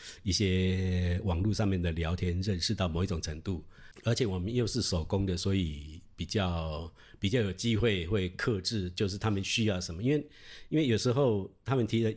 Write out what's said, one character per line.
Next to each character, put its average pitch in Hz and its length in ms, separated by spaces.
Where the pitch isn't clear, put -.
一 98 80
些 92 960
网 87 160
络 104 120
上 104 140
面 95 140
的 85 100
聊 82 240
天 90 260
认 95 160
识 82 160
到 92 140
某 82 160
一 95 40
种 82 140
程 80 200
度， 90 200
而 117 100
且 127 100
我 92 140
们 101 160
又 120 100
是 110 160
手 87 220
工 98 220
的， 92 100
所 98 180
以 78 480
比 87 100
较， 82 640
比 101 100
较 120 120
有 101 100
机 113 240
会 101 320
会 95 220
克 95 320
制， 92 300
就 107 140
是 95 120
他 110 120
们 98 140
需 110 220
要 95 160
什 87 120
么， 82 80
因 123 100
为， 151 160
因 156 100
为 156 80
有 113 100
时 127 140
候 113 400
他 120 100
们 123 100
提 113 160
的 110 160